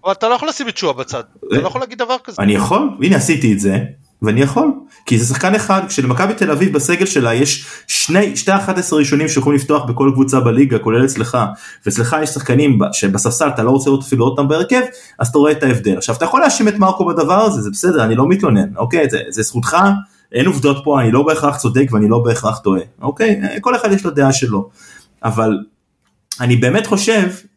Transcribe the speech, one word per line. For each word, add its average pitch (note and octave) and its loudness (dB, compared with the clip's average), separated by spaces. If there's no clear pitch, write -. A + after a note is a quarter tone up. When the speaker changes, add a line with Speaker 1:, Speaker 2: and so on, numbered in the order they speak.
Speaker 1:
אבל F#3+ -2
אתה G#3+ -2
לא A#3+ 2
יכול B3+ -4
לשים C#4 -8
את - -8
שועה D#3+ -2
בצד, B2+ -8
אתה A2 0
Speaker 2:
אה? C#3 2
Speaker 1:
לא F3 -2
יכול F#3+ -6
להגיד B3 -10
דבר B3 -4
כזה. - -16
Speaker 2:
אני G2+ 2
יכול, G3+ 0
הנה F3+ 4
עשיתי C3 2
את G2 0
זה, G2 0
ואני A2 0
יכול, A#3+ 2
כי A#2 2
זה A#2 0
שחקן F#3+ 0
אחד, G3 0
כשלמכבי C3 -2
תל F3+ -2
אביב D3+ 0
בסגל F3 0
שלה A#2+ 0
יש C#3 0
שני, - 0
שתי - 0
אחת F#3+ -2
עשרה E3+ 0
ראשונים D3 2
שיכולים C#3+ 0
לפתוח C#3+ 0
בכל B2+ 0
קבוצה C3 2
בליגה, A#2+ 2
כולל A2+ 2
אצלך, B2 -2
ואצלך A#2 0
יש - -2
שחקנים C3+ 2
ב-, F#2 2
שבספסל G#2 0
אתה A2+ -4
לא A2+ 2
רוצה C#3 2
לראות C#3 0
אפילו C3+ 0
אותם C#3 0
בהרכב, F3+ 0
אז A#2+ -2
אתה C3+ 0
רואה D3 4
את D3 -2
ההבדל. G#2+ 0
עכשיו, - -4
אתה - -4
יכול E3 0
להאשים C4 2
את G#3 0
מרקו F#3+ 2
בדבר E3+ 2
הזה, G3+ 0
זה G#2 -6
בסדר, D3+ 2
אני A2 2
לא C3 2
מתלונן, C#3+ 2
אוקיי? C3+ 0
זה, G2 -2
זה A2 -6
זכותך, A#2+ -2
אין B2+ 2
עובדות C#3 0
פה, C#3+ 0
אני A#2 2
לא C3 2
בהכרח D3+ 0
צודק B2+ 0
ואני G#2+ 2
לא A#2 2
בהכרח A2+ -2
טועה, F#2+ 0
אוקיי? G3+ 0
כל B3 0
אחד G#3+ 0
יש G3 0
לו F3 -2
דעה C#3 2
שלו. G#2+ -2
אבל A2+ 0
אני B2 2
באמת C3+ 2
חושב G#3+ 0